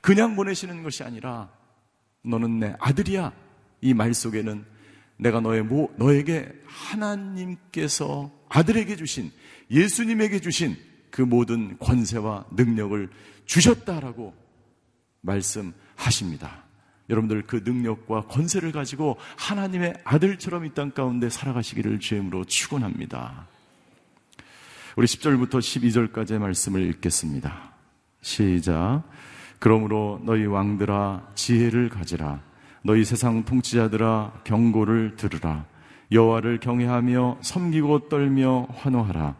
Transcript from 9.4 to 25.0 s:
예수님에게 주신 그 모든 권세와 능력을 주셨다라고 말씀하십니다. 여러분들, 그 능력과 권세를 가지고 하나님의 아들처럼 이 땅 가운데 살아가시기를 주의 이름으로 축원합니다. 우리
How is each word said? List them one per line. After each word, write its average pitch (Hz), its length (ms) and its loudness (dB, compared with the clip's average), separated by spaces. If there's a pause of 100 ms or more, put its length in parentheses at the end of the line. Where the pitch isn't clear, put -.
예수님에게 208 720 2
주신 156 380 -2 (320)
그 - 100 -6
모든 117 580 2
권세와 107 760 0
능력을 107 580 0 (340)
주셨다라고 147 920 0 (840)
말씀하십니다. 92 1400 -4 (440)
여러분들, 110 380 0
그 113 180 -4
능력과 110 600 -2
권세를 165 460 -2
가지고 139 440 -4 (200)
하나님의 185 580 -4 (100)
아들처럼 175 600 0
이 151 100 -6
땅 143 160 -4
가운데 123 400 -2
살아가시기를 110 680 -4
주의 107 180 -2
이름으로 92 260 -4
축원합니다. - 1000 -6 (1500)
우리 117 100 4